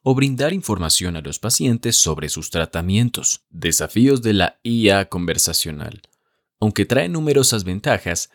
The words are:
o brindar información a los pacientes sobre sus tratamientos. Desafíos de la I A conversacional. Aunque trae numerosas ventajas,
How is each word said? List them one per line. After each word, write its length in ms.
o 140
brindar 360
información 600
a 60
los 180
pacientes 560
sobre 360
sus 200
tratamientos. 960
Desafíos 760
de 100
la 320
I 240
A 200
conversacional. 920
Aunque 260
trae 240
numerosas 540
ventajas, 720